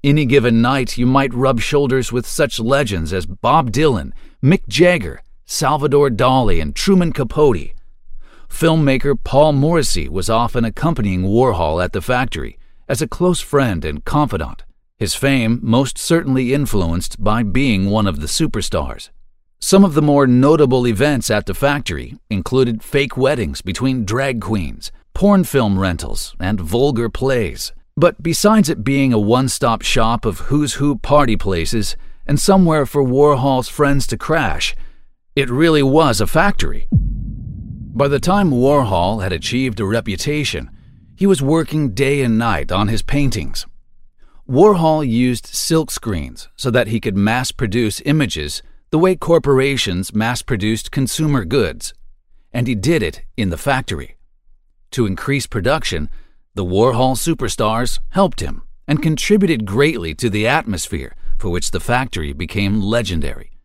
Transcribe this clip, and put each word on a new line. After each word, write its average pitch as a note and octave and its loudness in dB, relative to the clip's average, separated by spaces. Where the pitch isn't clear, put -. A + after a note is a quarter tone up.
Any C#3+ 4
given A#2 4
night, B2+ 0
you A#2+ 0
might C3+ 2
rub B2+ 0
shoulders C3+ 0
with A#2+ -4
such - -2
legends G#2 0
as F#2 -4
Bob B2 0
Dylan, A2 0
Mick D#3+ 4
Jagger, C3 2
Salvador C#3+ 2
Dali, A#2+ 4
and D2 -6
Truman F3+ 2
Capote. B2+ 0
Filmmaker C#3+ 2
Paul D3 4
Morrissey C#3 2
was F#2+ -4
often A#2 0
accompanying G#2 -2
Warhol F#2 2
at F2+ -4
the G2 -2
factory B2 -4
as C3 -2
a D3+ -4
close F3 0
friend G#2+ -2
and D2+ -6
confidant, G#2+ -4
his G#2+ -4
fame B2 0
most B2 0
certainly C3 0
influenced F#2+ -2
by G#2+ 2
being G2+ 0
one G#2 2
of D2 -4
the D#2 -6
superstars. F2+ -4
Some G3 6
of E3 0
the D3+ 2
more C#3+ 4
notable B2+ 4
events B2 0
at G#2 0
the F#2+ -6
factory G2 -4
included A#2+ 0
fake C#3+ -2
weddings B2+ -2
between B2 -4
drag A#2+ -4
queens, F2+ -6
porn G3 4
film G#2+ 2
rentals, - -4
and F#2+ -2
vulgar A#2 0
plays. B2+ -4
But D3+ 2
besides F#3 4
it A2 -4
being C3+ 2
a A2 4
one-stop A#2 0
shop A#2 0
of F#2+ -2
who's D3 -2
who C#3+ 0
party C3+ 2
places F#2+ -2
and C#3+ 0
somewhere E3 4
for C#3+ 0
Warhol's C3+ 2
friends C#3 2
to A2+ -2
crash, C#3+ -2
it C3+ 0
really D3+ 4
was C3+ 4
a G#2+ 2
factory. - 2
By - -4
the C#3+ 0
time F#3 2
Warhol A2+ 2
had F#2 -4
achieved A#2 -4
a G2+ -2
reputation, A2+ -4
he G3 0
was F#3 4
working D3 0
day C#3 0
and A#2 2
night A2 0
on G2+ 0
his A2 0
paintings. C3+ -2
Warhol D#3+ 4
used A#2+ 0
silk - -2
screens D#2+ -8
so C3 -4
that A#2 2
he A2 -2
could G2 -2
mass-produce A2 -2
images C3+ -2
the D#3 2
way F#3 4
corporations C3+ 0
mass-produced A2 -2
consumer C#3+ -2
goods, F#2+ -2
and A#2 -2
he B2+ -2
did A#2+ 0
it - -6
in G2+ -2
the E2 -4
factory. B2+ -4
To A#2 0
increase B2 -4
production, G2+ -2
the G2 -4
Warhol A#2+ 2
superstars A#2+ -2
helped F#3+ 0
him - -6
and D3+ 0
contributed D#3+ 2
greatly G#2 0
to A#2+ -2
the G#2 0
atmosphere G2+ -4
for F#2+ 0
which F2 -2
the F2+ -2
factory G2 -4
became G2 -2
legendary. F#2+ -2